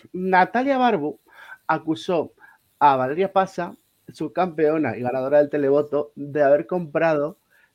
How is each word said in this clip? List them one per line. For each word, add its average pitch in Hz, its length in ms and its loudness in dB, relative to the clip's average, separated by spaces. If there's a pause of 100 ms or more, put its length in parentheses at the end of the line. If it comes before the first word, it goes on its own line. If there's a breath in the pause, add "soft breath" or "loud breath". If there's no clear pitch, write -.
(120)
Natalia 185 640 0
Barbu 196 440 0 (480 loud breath)
acusó 160 680 -4 (500 soft breath)
a 139 120 6
Valeria 151 360 -2
Pasa, 185 440 -2 (320)
subcampeona 151 880 -2
y 117 60 -10
ganadora 131 360 0
del 147 100 4
televoto, 147 680 0
de 143 260 -4
haber 147 240 4
comprado 160 720 -2 (360)